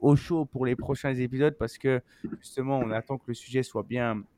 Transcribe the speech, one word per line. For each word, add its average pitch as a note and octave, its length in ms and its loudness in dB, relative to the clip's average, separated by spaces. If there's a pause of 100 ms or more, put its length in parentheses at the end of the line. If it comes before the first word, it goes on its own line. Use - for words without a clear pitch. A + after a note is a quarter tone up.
au C#3+ 160 6
chaud D#3+ 260 0
pour B2+ 220 -4
les B2 100 2
prochains C3+ 400 -2
épisodes C3 420 2
parce - 200 -4
que, C3 240 2 (400)
justement, C3+ 380 -2
on A2+ 120 0
attend A2+ 260 -4
que - 100 -12
le A#2+ 60 -4
sujet B2+ 300 -4
soit G#2 240 -4
bien A#2 340 -2 (160)